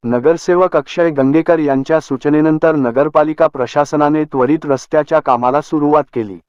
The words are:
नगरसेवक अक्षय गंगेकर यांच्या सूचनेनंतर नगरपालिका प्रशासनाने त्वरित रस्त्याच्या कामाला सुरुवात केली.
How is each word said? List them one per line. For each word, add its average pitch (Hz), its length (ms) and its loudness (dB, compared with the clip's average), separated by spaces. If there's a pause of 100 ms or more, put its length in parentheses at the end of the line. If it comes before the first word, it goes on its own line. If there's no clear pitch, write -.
नगरसेवक 170 720 0
अक्षय 170 340 0
गंगेकर 151 480 2
यांच्या 139 420 0
सूचनेनंतर 156 760 0
नगरपालिका 151 720 0
प्रशासनाने 147 760 0
त्वरित 147 420 -2
रस्त्याच्या 147 540 0
कामाला 127 400 0
सुरुवात 147 440 0 (100)
केली. 104 240 -6 (100)